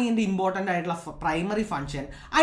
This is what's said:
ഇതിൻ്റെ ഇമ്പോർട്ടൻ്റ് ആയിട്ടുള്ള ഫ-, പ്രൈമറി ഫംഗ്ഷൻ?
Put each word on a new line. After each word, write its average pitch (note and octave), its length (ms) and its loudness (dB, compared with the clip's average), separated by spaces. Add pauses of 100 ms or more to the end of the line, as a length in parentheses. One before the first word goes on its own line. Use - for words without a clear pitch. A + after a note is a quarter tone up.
ഇതിൻ്റെ A3+ 240 2
ഇമ്പോർട്ടൻ്റ് F#3 440 0
ആയിട്ടുള്ള E3+ 300 -2
ഫ-, D#3 200 -10
പ്രൈമറി F#3+ 500 0
ഫംഗ്ഷൻ? C#3+ 320 -4 (380)